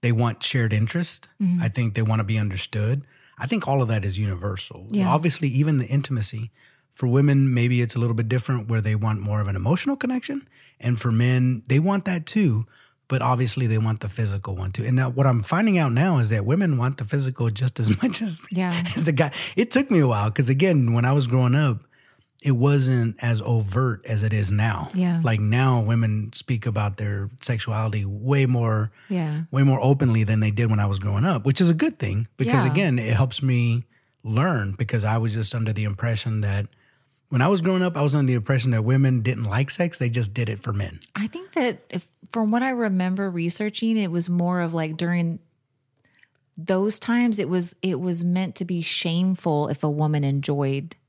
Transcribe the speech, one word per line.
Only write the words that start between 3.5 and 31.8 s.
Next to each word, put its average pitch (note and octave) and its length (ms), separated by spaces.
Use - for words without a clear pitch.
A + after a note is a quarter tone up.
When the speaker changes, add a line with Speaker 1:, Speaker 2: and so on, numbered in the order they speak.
Speaker 1:
all C#3 140
of A#2 60
that A2 160
is F#2+ 140
universal. G2 720
Speaker 2:
Yeah. F#3+ 200
Speaker 1:
Obviously, D3+ 380
even C#3+ 300
the B2 80
intimacy. A#2 640
For B2+ 140
women, C#3 440
maybe A#2+ 300
it's A#2 140
a - 20
little A#2 160
bit A2+ 140
different A#2+ 400
where A2+ 120
they G#2+ 140
want G#2+ 260
more G#2 200
of G#2 80
an G2 80
emotional E3 400
connection. B3+ 500
And A#2 220
for B2 100
men, B2 580
they C3 120
want G3 240
that F3 200
too. B2 420
But C3 120
obviously, B2 460
they A2 120
want A2 200
the G#2+ 100
physical G2+ 460
one F#2 160
too. G2+ 140
And B2 100
now C3 160
what C3 160
I'm A#2+ 160
finding G3 340
out D3+ 140
now D3 280
is A#2 100
that G#2 180
women D#3+ 300
want B2+ 220
the A#2+ 60
physical B2+ 460
just B2 300
as A2 80
<laughs> G#2 140
much A#3 200
as, F3+ 180
Speaker 2:
Yeah. F3 320
Speaker 1:
as - 120
the D#3+ 60
guy. C#3+ 200
It A#3 160
took C4+ 180
me F#3+ 80
a D3 80
while G#2+ 240
'cause, A#2+ 180
again, C3+ 440
when A#2+ 120
I B2+ 60
was C#3+ 160
growing B2 300
up, C3+ 260
it C#3+ 80
wasn't B2+ 680
as A#2 200
overt A2 680
as G#2+ 160
it G#2+ 100
is G2+ 200
now. G#2+ 420
Speaker 2:
Yeah. F3 300
Speaker 1:
Like, A2+ 160
now B2 400
women A2 520
speak - 320
about G#2 340
their G2+ 300
sexuality A2 640
way B2 420
more, A2+ 460
Speaker 2:
Yeah. D#3+ 420
Speaker 1:
way C#3 140
more C3+ 180
openly B2+ 400
than G#2+ 160
they G#2+ 140
did A2 180
when G#2+ 80
I G#2 80
was G2 140
growing G2+ 240
up, D#3+ 200
which C3+ 160
is F3 100
a E3 40
good D4+ 240